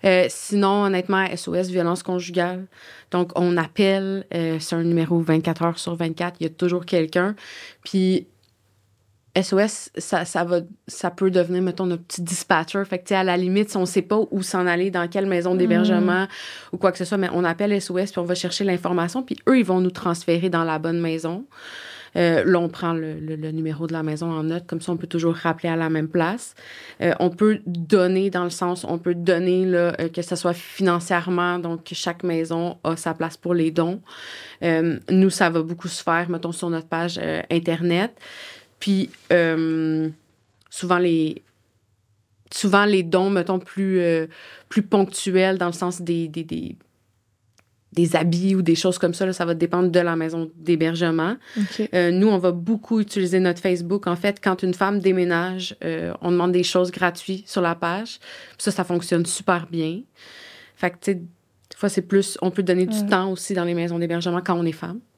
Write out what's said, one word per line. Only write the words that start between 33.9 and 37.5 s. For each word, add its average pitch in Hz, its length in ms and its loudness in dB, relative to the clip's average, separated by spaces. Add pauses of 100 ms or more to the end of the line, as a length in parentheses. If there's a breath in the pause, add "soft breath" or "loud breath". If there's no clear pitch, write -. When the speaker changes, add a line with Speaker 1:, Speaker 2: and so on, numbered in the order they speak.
Speaker 1:
Euh, 165 380 2 (100)
nous, 190 200 6
ça 180 200 2
va 165 120 2
beaucoup 170 260 -6
se - 160 -8
faire, 170 260 0
mettons, 170 220 -4
sur 170 180 -6
notre 160 200 -4
page, 170 340 -2
euh, 160 260 -4
Internet. 170 600 0 (720 loud breath)